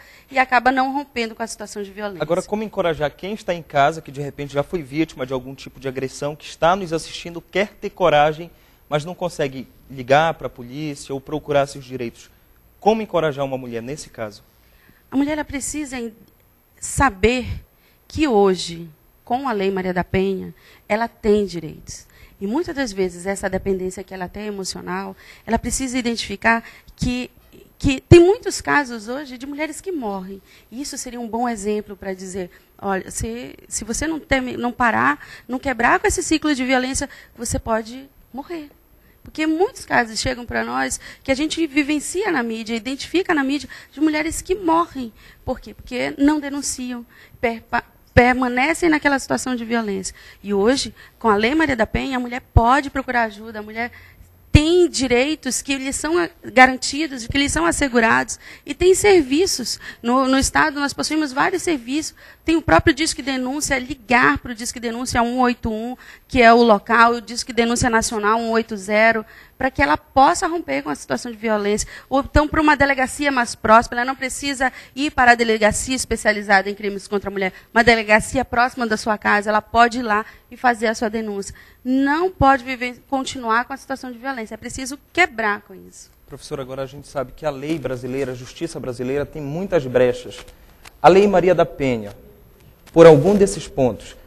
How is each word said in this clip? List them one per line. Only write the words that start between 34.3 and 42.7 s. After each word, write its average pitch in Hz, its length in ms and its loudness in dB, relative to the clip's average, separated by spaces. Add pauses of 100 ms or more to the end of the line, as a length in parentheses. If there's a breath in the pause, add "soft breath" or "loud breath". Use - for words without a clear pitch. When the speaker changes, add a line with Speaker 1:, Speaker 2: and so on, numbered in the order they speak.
Speaker 1:
não 240 140 -4
parar, 240 480 2 (280 loud breath)
não 247 100 -6
quebrar 254 420 0
com 381 60 -4
esse 381 160 0
ciclo 311 320 0
de 254 100 -2
violência, 262 460 0 (260 loud breath)
você 233 220 -6
pode 233 500 -6 (240)
morrer." 294 380 -12 (540 soft breath)
Porque 311 240 -4
muitos 349 380 -2
casos 220 340 0
chegam 247 260 -6
pra 233 180 -4
nós 254 360 -4 (240 loud breath)
que - 80 -2
a 269 40 4
gente 311 300 -2
vivencia 302 640 -2
na 277 120 0
mídia, 226 320 -6